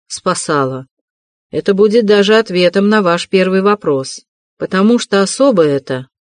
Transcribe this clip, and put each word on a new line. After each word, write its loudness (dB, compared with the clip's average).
спасала. -4
Это -2
будет 2
даже 2
ответом 0
на 2
ваш -2
первый 0
вопрос, -2
потому 0
что 0
особа 2
эта -4